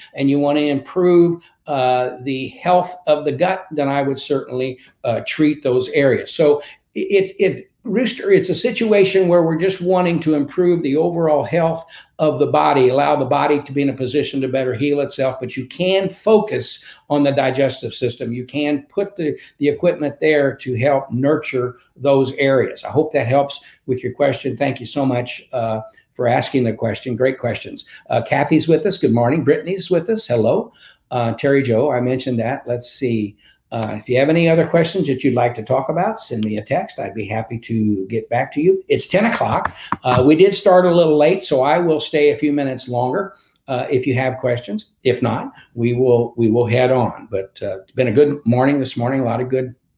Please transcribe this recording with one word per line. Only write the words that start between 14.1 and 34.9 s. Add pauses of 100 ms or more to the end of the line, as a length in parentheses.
to
better
heal
itself,
but
you
can
focus (240)
on
the
digestive
system.
You
can
put
the, (220)
the
equipment
there
to
help
nurture (200)
those
areas.
I
hope
that
helps (260)
with
your
question.
Thank
you
so
much, (100)
uh, (320)
for
asking
the
question.
Great
questions. (260)
Uh,
Kathy's
with
us.
Good
morning.
Brittany's
with
us.
Hello. (380)
Uh,
Terry
Jo,
I
mentioned
that.
Let's
see. (340)
Uh,
if
you
have
any
other
questions